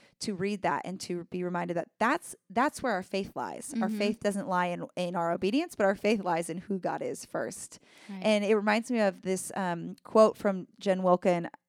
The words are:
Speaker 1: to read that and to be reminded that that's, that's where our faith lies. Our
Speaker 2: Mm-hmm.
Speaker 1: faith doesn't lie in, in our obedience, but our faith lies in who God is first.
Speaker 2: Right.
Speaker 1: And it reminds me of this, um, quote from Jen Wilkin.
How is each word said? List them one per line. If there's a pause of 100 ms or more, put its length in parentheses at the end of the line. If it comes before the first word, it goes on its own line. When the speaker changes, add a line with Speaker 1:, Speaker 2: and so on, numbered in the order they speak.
(200)
Speaker 1:
to
read
that
and
to
be
reminded
that (100)
that's, (140)
that's
where
our
faith
lies.
Our
Speaker 2:
Mm-hmm.
Speaker 1:
faith
doesn't
lie
in, (120)
in
our
obedience,
but
our
faith
lies
in
who
God
is
first. (280)
Speaker 2:
Right.
Speaker 1:
And
it
reminds
me
of
this,
um,
quote
from (100)
Jen
Wilkin. (220)